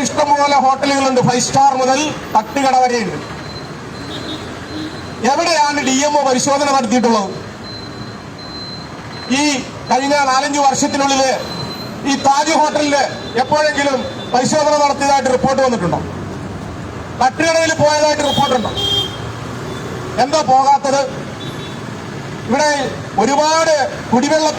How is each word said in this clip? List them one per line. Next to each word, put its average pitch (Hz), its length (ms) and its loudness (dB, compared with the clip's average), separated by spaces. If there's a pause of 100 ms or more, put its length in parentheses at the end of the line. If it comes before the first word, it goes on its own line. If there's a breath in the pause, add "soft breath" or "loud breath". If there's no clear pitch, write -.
ഇഷ്ടംപോലെ 285 580 2
ഹോട്ടലുകളുണ്ട്, 269 640 2
ഫൈവ് 247 180 2
സ്റ്റാർ 277 240 6 (120)
മുതൽ 262 180 2 (340)
തട്ടുകട 262 480 2
വരെയുണ്ട്. 226 340 0 (2250)
എവിടെയാണ് 294 560 2
ഡി 262 60 2 (120)
എം 294 120 2
ഒ 285 100 4
പരിശോധന 277 480 2
നടത്തിയിട്ടുള്ളത്? 226 540 2 (2000)
ഈ 294 40 2 (460)
കഴിഞ്ഞ 277 260 2 (160)
നാലഞ്ച് 285 340 2
വർഷത്തിനുള്ളില് 269 680 2 (760)
ഈ 269 40 0 (120)
താജ് 294 340 4
ഹോട്ടലില് 294 420 2 (420)
എപ്പോഴെങ്കിലും 285 540 2 (360)
പരിശോധന 294 400 2 (100)
നടത്തിയതായിട്ട് 277 520 2
റിപ്പോർട്ട് 269 300 0
വന്നിട്ടുണ്ടോ? 175 340 0 (1200)
തട്ടുകടയിൽ 320 500 2 (100)
പോയതായിട്ട് 294 480 4
റിപ്പോർട്ടുണ്ടോ? 254 420 0 (1500)
എന്താ 302 180 2 (100)
പോകാത്തത്? 269 500 4 (1500)
ഇവിടെ 294 220 2 (540)
ഒരുപാട് 311 520 4 (360)
കുടിവെള്ള 302 480 4